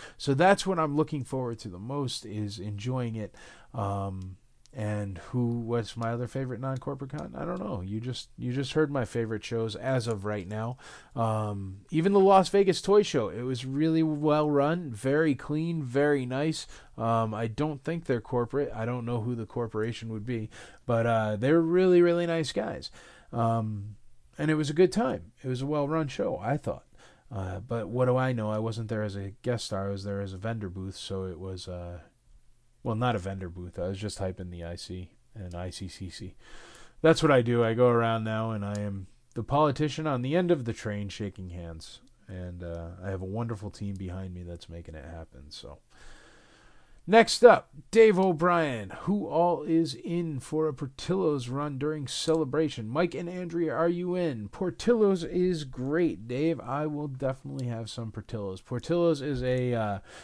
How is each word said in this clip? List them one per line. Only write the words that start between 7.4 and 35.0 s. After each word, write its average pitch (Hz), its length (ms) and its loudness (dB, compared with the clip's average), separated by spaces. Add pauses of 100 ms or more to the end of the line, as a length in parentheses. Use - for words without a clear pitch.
don't 185 160 -6
know. 175 200 -6
You 101 200 -6
just, 123 360 -8
you 123 160 -4
just 135 200 -2
heard 156 180 2
my 139 140 0
favorite 110 400 -4
shows 113 320 -2
as 131 320 -2
of 104 160 -4
right 104 240 -4
now. 113 300 -6 (360)
Um, 104 640 -2 (120)
even 165 220 2
the 202 60 6
Las 190 300 8
Vegas 196 340 4
Toy 208 200 8
Show, 117 260 0
it 95 140 -6
was 123 220 -4
really 156 380 2
well 151 480 2
run, 147 400 2
very 139 460 2
clean, 160 480 -2
very 139 420 4
nice. 143 400 -2 (320)
Um, 113 340 2
I 110 140 -2
don't 143 380 -2
think 165 220 -4
they're 123 140 2
corporate. 120 540 0
I 113 100 -4
don't 120 220 -4
know 120 140 -2
who 120 160 -2
the 113 100 -6
corporation 113 600 -4
would 110 180 -6
be, 110 240 -4 (360)
but, 117 200 2
uh, 110 300 2
they're 143 260 4
really, 180 400 6
really 175 240 4
nice 165 240 0
guys. - 400 -6 (420)
Um, 110 640 0 (420)
and 151 140 0
it 156 60 4
was 151 140 0
a 151 40 -6
good 180 180 6
time. 214 380 0 (120)
It 135 60 -6
was 127 140 -2
a 135 40 -2
well-run 151 420 0
show, - 340 -2
I 110 140 0
thought. - 260 -6 (500)
Uh, 92 260 -6
but 107 300 -6
what 123 160 0
do 123 120 4
I 127 160 2
know? 107 200 -2
I 107 80 0
wasn't 113 280 -4
there 110 140 -2
as 101 140 -4
a 98 160 -8 (100)
guest 120 220 -2
star. 98 240 -4
I - 20 -2
was 101 140 -6
there 101 160 -4
as 98 120 -6
a 95 40 -10
vendor 107 320 -6
booth, 95 260 -8
so 95 300 -6
it 87 160 -8
was, 95 260 -10
uh, 87 320 -10 (840)
well, 113 100 -2
not 117 220 0
a - 20 -4
vendor 95 300 -6
booth. 90 320 -10
I 90 80 -2
was 98 100 -4
just 101 220 -6
hyping 92 320 -6
the 87 100 -10
I 85 140 -8
C 90 340 -12 (240)